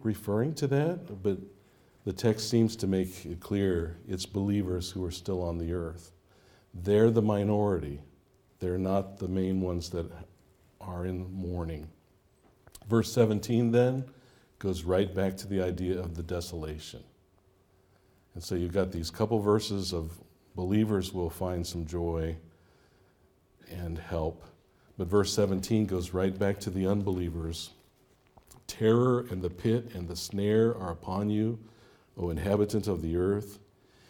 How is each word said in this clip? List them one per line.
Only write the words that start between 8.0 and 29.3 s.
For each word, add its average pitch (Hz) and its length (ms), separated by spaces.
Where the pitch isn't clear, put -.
They're 90 200
not 95 400
the 95 100
main 95 320
ones 87 300
that 85 200
are 90 240
in 92 260
mourning. 85 580
Verse 113 240
seventeen 117 580
then 127 360
goes 90 260
right 90 300
back 95 220
to 98 100
the 98 140
idea 90 400
of 85 140
the 85 80
desolation. 80 800
And 87 100
so - 120
you've 87 180
got 92 200
these 82 180
couple 110 300
verses 101 520
of 82 260
believers 95 560
will 90 160
find 90 380
some 85 180
joy, 82 520
and 87 260
help. 82 460
But 92 100
verse 98 240
seventeen 101 540
goes 90 260
right 95 260
back 98 220
to - 100
the 95 160
unbelievers. 90 840
"Terror 120 640